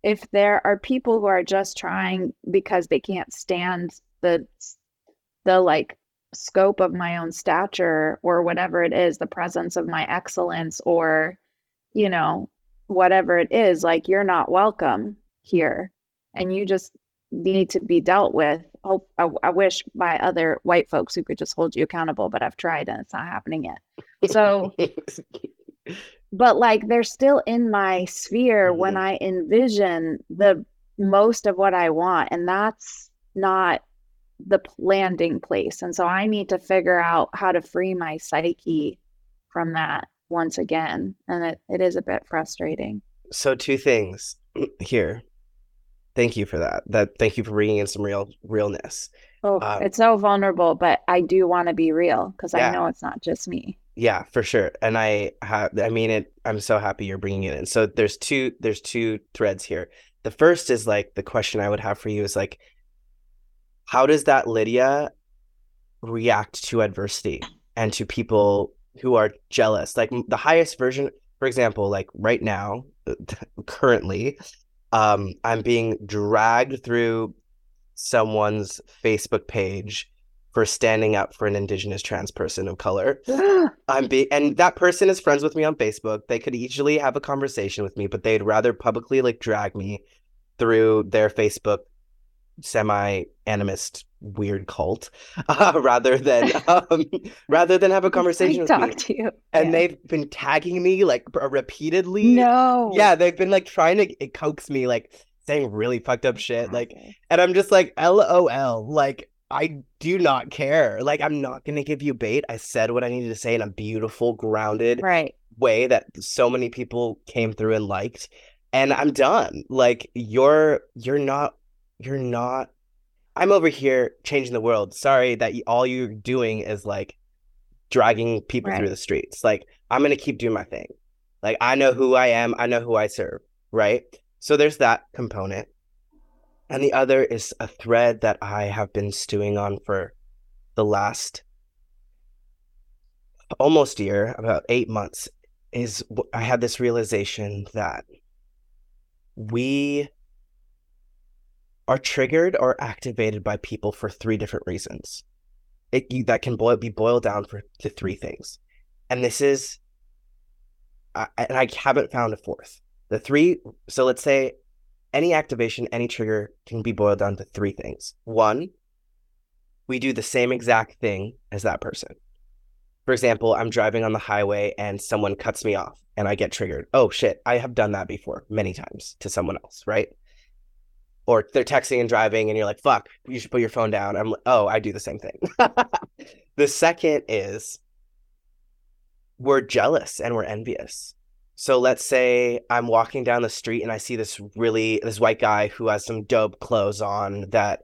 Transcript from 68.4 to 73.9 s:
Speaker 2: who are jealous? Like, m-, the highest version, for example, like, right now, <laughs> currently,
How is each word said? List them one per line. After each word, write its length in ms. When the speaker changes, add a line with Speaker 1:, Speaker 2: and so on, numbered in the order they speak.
Speaker 2:
who 140
are 180
jealous? 480
Like, 140
m-, 160
the 100
highest 400
version, 320
for 80
example, 420
like, 240
right 280
now, 440
<laughs> 580
currently, 720